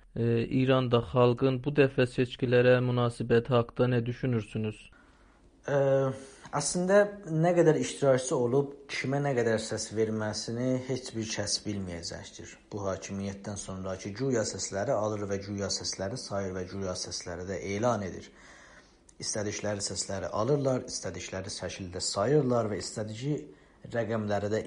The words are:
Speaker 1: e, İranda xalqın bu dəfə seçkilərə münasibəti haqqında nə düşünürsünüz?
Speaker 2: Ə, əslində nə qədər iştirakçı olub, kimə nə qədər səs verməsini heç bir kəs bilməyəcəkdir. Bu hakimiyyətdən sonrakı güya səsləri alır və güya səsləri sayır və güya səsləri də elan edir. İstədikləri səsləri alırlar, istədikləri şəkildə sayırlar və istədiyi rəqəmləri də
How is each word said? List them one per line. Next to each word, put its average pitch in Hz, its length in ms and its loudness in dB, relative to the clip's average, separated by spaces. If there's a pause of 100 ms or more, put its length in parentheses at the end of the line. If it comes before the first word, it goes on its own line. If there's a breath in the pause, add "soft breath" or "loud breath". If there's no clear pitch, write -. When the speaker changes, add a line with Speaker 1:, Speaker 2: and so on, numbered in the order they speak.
(120)
Speaker 1:
e, 117 140 -2 (240)
İranda 131 500 4
xalqın 123 640 4
bu 147 80 -2
dəfə 135 380 4
seçkilərə 123 720 4
münasibəti 123 720 2
haqqında 123 400 2
nə 120 80 4
düşünürsünüz? 113 800 -2 (800 soft breath)
Speaker 2:
Ə, 139 160 0 (720 loud breath)
əslində 180 500 2 (320)
nə 165 240 4
qədər 156 240 8
iştirakçı 131 560 2
olub, 131 400 2 (160)
kimə 135 320 -2
nə 139 100 0
qədər 113 300 2
səs - 300 -6
verməsini 110 960 -2
heç 127 260 -6
bir 113 160 -4
kəs - 320 -4
bilməyəcəkdir. 98 920 -8 (100)
Bu 101 160 -8
hakimiyyətdən 98 800 -6
sonrakı 95 560 -8
güya 123 240 0
səsləri 101 480 -4
alır 104 400 -2
və 98 160 -2
güya 98 240 -4
səsləri 98 480 -6
sayır 98 400 -6
və 90 160 -6
güya 92 240 -6
səsləri 87 480 -8
də 95 240 -6
elan 107 320 0
edir. 85 240 -10 (960 soft breath)
İstədikləri 104 580 -4
səsləri 95 460 -6
alırlar, 131 640 2
istədikləri 92 600 -8
şəkildə 90 500 -8
sayırlar 120 720 2
və 92 100 -6
istədiyi 113 540 -6 (540 soft breath)
rəqəmləri 104 600 -2
də 107 160 0